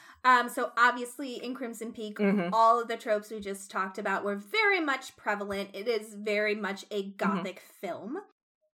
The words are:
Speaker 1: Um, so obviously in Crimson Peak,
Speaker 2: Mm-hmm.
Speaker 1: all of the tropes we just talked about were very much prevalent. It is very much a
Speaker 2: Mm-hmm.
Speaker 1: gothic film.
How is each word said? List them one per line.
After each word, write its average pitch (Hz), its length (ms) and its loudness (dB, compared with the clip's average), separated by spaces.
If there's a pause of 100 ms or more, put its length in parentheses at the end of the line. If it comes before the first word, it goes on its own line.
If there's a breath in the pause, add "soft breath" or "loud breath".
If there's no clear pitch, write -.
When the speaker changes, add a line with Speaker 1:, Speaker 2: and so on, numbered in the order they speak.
(240 loud breath)
Speaker 1:
Um, 247 260 6
so 240 260 -4
obviously 247 600 2
in 240 180 -8
Crimson 233 400 -8
Peak, 214 240 -10
Speaker 2:
Mm-hmm. 196 340 4
Speaker 1:
all 226 300 6
of 226 60 -6
the 226 100 -4
tropes 214 320 -2
we 220 100 -8
just 196 300 -10
talked 196 300 -4
about 196 240 -2
were 202 120 -2
very 392 460 2
much 269 360 -4
prevalent. 202 560 -4
It 196 140 -8
is 220 280 -2
very 208 400 0
much 196 340 -6
a 202 140 -2
Speaker 2:
Mm-hmm. 196 140 -12
Speaker 1:
gothic 185 420 -2
film. 185 580 -10 (580)